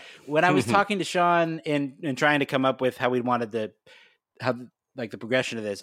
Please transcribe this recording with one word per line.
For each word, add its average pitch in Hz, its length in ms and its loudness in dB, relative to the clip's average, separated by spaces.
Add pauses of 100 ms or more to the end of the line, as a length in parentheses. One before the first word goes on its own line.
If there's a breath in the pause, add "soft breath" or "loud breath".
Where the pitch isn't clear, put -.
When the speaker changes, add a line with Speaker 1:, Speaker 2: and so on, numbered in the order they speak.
(280 loud breath)
Speaker 1:
when 151 160 2
I 180 80 4
was 185 140 2
Speaker 2:
<laughs> - 20 -10
Speaker 1:
talking 202 320 2
to 170 40 -2
Sean 170 640 2
and, 143 280 -2 (100)
and 135 140 -4
trying 147 220 4
to 139 60 -2
come 131 200 0
up 131 160 0
with 127 160 0
how 127 120 2
we 123 120 0
wanted 120 300 -2
the, 107 220 -6 (680 soft breath)
how, 113 160 -2 (400)
like, 120 160 -8
the 110 60 -12
progression 120 400 -2
of 110 60 -6
this, 101 180 -6